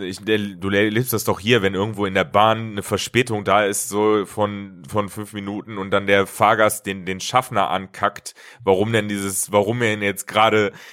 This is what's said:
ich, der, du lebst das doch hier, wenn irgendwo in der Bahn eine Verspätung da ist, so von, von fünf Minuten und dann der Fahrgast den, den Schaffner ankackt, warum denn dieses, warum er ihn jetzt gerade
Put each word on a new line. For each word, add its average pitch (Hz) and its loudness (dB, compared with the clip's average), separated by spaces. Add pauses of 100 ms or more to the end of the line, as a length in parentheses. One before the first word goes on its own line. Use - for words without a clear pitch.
ich, 92 -8
der, 107 0
du 98 -6
lebst 107 2
das 101 -2
doch 92 -2
hier, 110 4
wenn 95 2
irgendwo 101 -2
in 95 -2
der 95 2
Bahn 110 2
eine 101 -8
Verspätung 110 -2
da 101 4
ist, 101 -2
so 104 0
von, 101 -6
von 104 -2
fünf 104 -12
Minuten 101 -10
und 95 -6
dann 98 2
der 98 4
Fahrgast 107 2
den, 95 -6
den 92 -6
Schaffner 110 0
ankackt, - -4 (300)
warum 98 2
denn 104 0
dieses, 98 -4
warum 104 2
er 110 2
ihn 104 -6
jetzt 101 -2
gerade 107 4 (200)